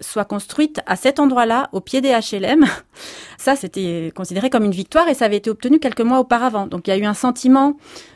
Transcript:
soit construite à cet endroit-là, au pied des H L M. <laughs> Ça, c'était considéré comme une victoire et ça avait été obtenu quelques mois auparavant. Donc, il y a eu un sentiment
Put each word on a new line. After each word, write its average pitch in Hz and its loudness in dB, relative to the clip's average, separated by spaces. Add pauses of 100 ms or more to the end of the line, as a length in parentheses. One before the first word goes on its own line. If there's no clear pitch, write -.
soit 202 -4
construite 302 -4
à 185 -2
cet 269 0
endroit-là, 247 2
au 190 -4
pied 254 -4
des 269 2
H 220 0
L 190 -4
M. 285 6
<laughs> - -16
Ça, 269 0
c'était 170 -6
considéré 180 -4
comme 220 2
une 202 0
victoire 302 0
et 277 2
ça 247 -2
avait 208 2
été 214 -8
obtenu 254 2
quelques 254 -2
mois 254 2
auparavant. 233 0
Donc, 175 -8
il 196 0
y - 2
a 190 2
eu 208 -2
un 208 -2
sentiment 262 2 (380)